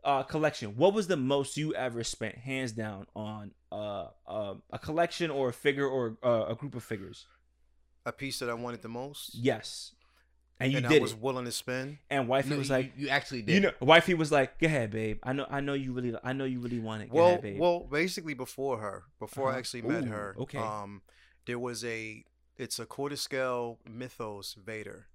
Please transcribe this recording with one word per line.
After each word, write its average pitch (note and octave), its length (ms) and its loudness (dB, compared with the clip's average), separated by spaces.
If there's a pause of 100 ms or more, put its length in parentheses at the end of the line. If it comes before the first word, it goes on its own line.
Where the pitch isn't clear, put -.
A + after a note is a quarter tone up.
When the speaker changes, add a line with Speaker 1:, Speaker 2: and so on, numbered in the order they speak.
Speaker 1:
Uh, C#3 180 4
collection. C#3+ 540 -2
What F3+ 160 8
was G#3 140 0
the F3+ 100 2
most C#3 400 2
you D3+ 180 -2
ever A#2 300 -4
spent, - 320 -6
hands B2+ 360 -6
down, G#2+ 340 -6 (100)
on, G#2+ 360 -8 (200)
uh, G2+ 360 -6 (180)
uh, G2+ 280 -4 (160)
a - 80 -10
collection E3+ 520 -2
or C3+ 180 0
a A#2 60 -2
figure C#3+ 340 2
or, A#2+ 340 -2
uh, A#2 280 4
a A#2 40 -2
group C3 200 -10
of A#2+ 100 -10
figures? - 400 -10 (800)
Speaker 2:
A B2 80 -6
piece C3+ 280 -8
that A#2+ 100 -2
I - 40 -2
wanted A#2+ 280 -8
the A2 80 -12
most? C3 440 -10
Speaker 1:
Yes. - 600 -2 (640)
And C3+ 100 2
you C#3 60 2
Speaker 2:
And B2 100 2
I D3+ 40 2
Speaker 1:
did D3+ 120 10
Speaker 2:
was A#2+ 100 -2
Speaker 1:
it. A2 80 -10
Speaker 2:
willing B2+ 260 -2
to A#2 60 -6
spend? C3 460 -6 (120)
Speaker 1:
And C3+ 180 0
wifey C3+ 220 2
Speaker 3:
No, D3 80 0
Speaker 1:
was C3+ 100 -2
Speaker 3:
you, C3+ 60 2
Speaker 1:
like, C3 240 2
Speaker 3:
you C#3 100 -4
actually C#3 300 0
Speaker 1:
you A2 60 -6
Speaker 3:
did. F3+ 180 6
Speaker 1:
know, G3 180 4
wifey E3 340 10
was D#3 160 2
like, C#3 280 4
"Go E3 80 4
ahead, C3 240 2
babe. A2 320 -2
I B2+ 100 -2
know, C#3 180 -2
I C#3 100 -2
know C#3+ 120 -2
you C3+ 220 -4
really, B2 280 -2
I B2+ 120 -2
know C3+ 100 -4
you B2+ 160 -2
really A#2+ 200 -4
want A2 220 -6
it. G2 60 -10
Go A#2+ 80 -2
Speaker 2:
Well, E3+ 120 8
Speaker 1:
ahead, F3 140 4
babe." G2+ 160 -4
Speaker 2:
well, F3 220 4 (100)
basically D#3+ 440 -2
before C3 460 -4
her, G2 240 -8 (140)
before C3 280 -4
I C3 60 4
Speaker 1:
Uh-huh. C3 60 -2
Speaker 2:
actually B2 240 -8
met - 220 0
Speaker 1:
Ooh, A#2+ 60 -2
Speaker 2:
her, G#2 300 -6
Speaker 1:
okay. C3+ 180 -6
Speaker 2:
um, G#2 420 -6 (460)
there B2 120 -4
was A#2+ 260 -6
a, A2 400 -8 (340)
it's A#2+ 200 -6
a A#2 60 -8
quarter C#3+ 320 -6
scale B2 720 -2
Mythos A2 680 -10
Vader G#2 600 -12